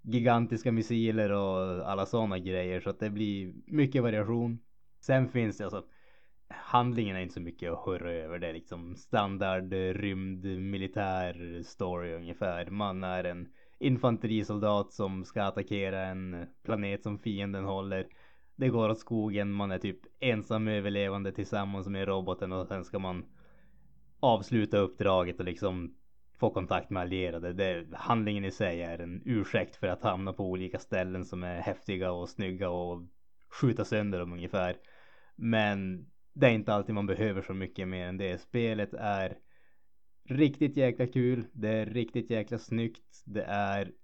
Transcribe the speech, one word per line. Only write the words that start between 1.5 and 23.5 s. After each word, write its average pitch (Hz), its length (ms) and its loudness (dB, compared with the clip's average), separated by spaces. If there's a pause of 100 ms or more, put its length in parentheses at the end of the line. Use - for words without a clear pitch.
alla 98 160 0
såna 107 320 2
grejer, 90 420 0
så 98 100 -4
att 95 100 -6
det 107 100 0
blir 101 420 -2 (140)
mycket 139 360 4
variation. 117 560 0 (420)
Sen 131 280 4
finns 113 300 0
det, 104 60 -6
alltså, 95 200 -6 (640)
handlingen 117 680 2
är 92 40 -2
inte 90 140 -6
så 90 60 -8
mycket 85 320 -6
att 85 60 -2
hurra 87 340 -4
över. 82 260 -6
Det 87 100 -4
är 80 40 -4
liksom 85 440 -10
standard, 95 760 0
eh, 92 220 0
rymd, 95 500 -4 (160)
militär 92 1000 -4
story 87 520 -4
ungefär. 85 560 -4
Man 98 340 -2
är 92 200 -2
en 87 240 -6 (300)
infanterisoldat 107 1120 2
som 95 320 -2
ska 104 180 -2
attackera 95 640 -2
en 92 400 -6 (180)
planet 101 380 -2
som 104 160 -4
fienden 98 460 -4
håller. 95 420 -2 (500)
Det 131 120 2
går 113 200 4
åt 110 100 2
skogen, 104 540 0
man 101 180 0
är 92 80 -2
typ 95 200 -2 (220)
ensam 110 480 2
överlevande 101 640 0
tillsammans 98 560 -4
med 98 200 -2
roboten, 92 440 -2
och 92 140 -2
sen 95 180 -6
ska - 140 -6
man 92 260 -4 (960)